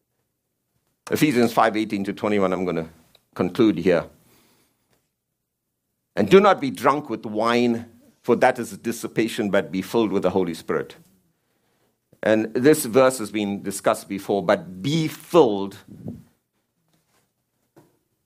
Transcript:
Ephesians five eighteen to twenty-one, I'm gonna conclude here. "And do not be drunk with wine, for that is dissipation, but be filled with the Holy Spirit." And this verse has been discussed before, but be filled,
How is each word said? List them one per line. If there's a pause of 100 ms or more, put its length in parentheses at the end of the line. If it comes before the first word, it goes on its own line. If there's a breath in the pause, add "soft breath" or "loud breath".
(1120)
Ephesians
five
eighteen
to
twenty-one,
I'm
gonna (460)
conclude
here. (2000)
"And
do
not
be
drunk
with
wine, (360)
for
that
is
dissipation,
but
be
filled
with
the
Holy
Spirit." (1300)
And
this
verse
has
been
discussed
before,
but
be
filled, (2500)